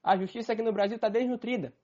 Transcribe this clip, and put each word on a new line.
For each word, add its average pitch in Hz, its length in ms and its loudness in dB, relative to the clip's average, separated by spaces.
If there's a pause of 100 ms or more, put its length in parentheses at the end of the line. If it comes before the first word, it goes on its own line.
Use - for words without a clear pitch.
a 190 120 6
justiça 226 380 -2
aqui 220 80 -2
no 226 100 0
Brasil 208 280 0
tá 214 100 2
desnutrida. 240 640 -2 (100)